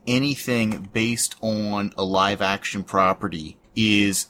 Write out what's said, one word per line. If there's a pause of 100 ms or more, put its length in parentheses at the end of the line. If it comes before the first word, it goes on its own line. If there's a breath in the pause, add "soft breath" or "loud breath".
anything
based
on
a
live-action
property (180)
is